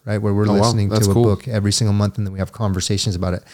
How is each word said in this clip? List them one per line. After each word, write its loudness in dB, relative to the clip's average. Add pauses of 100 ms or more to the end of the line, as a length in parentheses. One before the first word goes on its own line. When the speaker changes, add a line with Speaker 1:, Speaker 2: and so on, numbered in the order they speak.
Speaker 1:
right? -4
Where 0
we're 2
Speaker 2:
Oh, 2
wow. 4
Speaker 1:
listening 2
Speaker 2:
That's 2
Speaker 1:
to 2
a 2
Speaker 2:
cool. 4
Speaker 1:
book 0
every 0
single 0
month, 0
and -4
then -8
we -10
have -4
conversations -2
about -2
it. -8 (100)